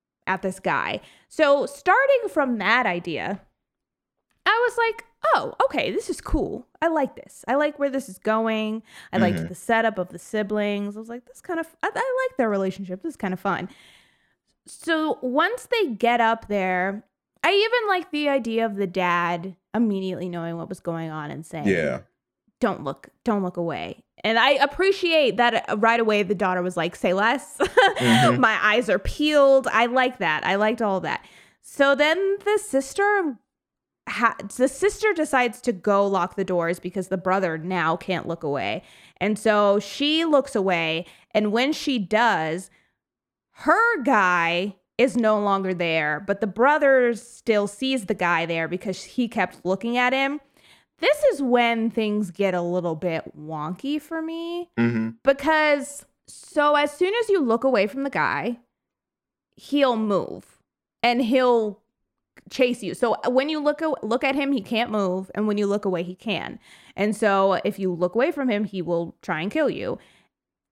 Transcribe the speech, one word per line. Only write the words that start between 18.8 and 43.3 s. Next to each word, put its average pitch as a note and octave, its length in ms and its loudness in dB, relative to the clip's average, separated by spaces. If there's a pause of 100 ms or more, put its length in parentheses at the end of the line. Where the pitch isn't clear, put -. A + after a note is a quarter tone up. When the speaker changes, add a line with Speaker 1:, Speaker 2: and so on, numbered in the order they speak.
Speaker 1:
dad F3 680 -2 (180)
immediately F#3+ 540 -2
knowing E3+ 280 -6
what E3 120 -10
was F#3 120 -12
going E3 300 -6
on D3+ 200 -10
and D3 140 -12
saying, D3 240 -6
Speaker 2:
Yeah. D#2 320 0 (600)
Speaker 1:
"Don't G3 240 -2
look, - 240 -10 (160)
don't G#3 180 0
look F3+ 140 -6
away." D3+ 460 -8 (200)
And A3+ 160 2
I B3 140 4
appreciate D#4 840 2
that, A#3+ 320 2
uh, - 80 -2
right A3+ 240 2
away G#3+ 220 2
the G3 120 -2
daughter F#3 280 0
was F3+ 140 -4
like, E3+ 200 -2
"Say F#3+ 160 0
less." G#3+ 520 0
<laughs> F4 40 0 (260)
Speaker 2:
Mm-hmm. A#3+ 460 4
Speaker 1:
My A3 200 4
eyes G#3+ 300 2
are F#3+ 80 2
peeled. C#4 720 4
I A#3 180 2
like B3+ 320 0
that. D#3 260 0
I F#3+ 120 2
liked A3 260 2
all G3 180 0
that. - 240 -6 (380)
So C#4 320 2
then F4 500 2
the G#4 160 2
sister F4 760 0 (720)
ha-, A3+ 260 0 (220)
the B3 100 4
sister G4+ 460 0
decides C4+ 480 0
to A#3+ 120 -2
go G3+ 340 2
lock F#3 280 -2
the G3 100 -4
doors F3 360 -2
because F3+ 280 -6
the F#3+ 80 -2
brother F#3 400 0
now E3 400 -2
can't F3 300 -6
look - 160 -8
away. B2+ 400 -4 (360)
And G#3 200 0
so G#3 400 4
she D4+ 460 -2
looks C#4 320 2
away. E3+ 500 0 (260)
And G#3 200 0
when B3+ 200 0
she C4+ 280 -2
does, F#3+ 680 0 (880)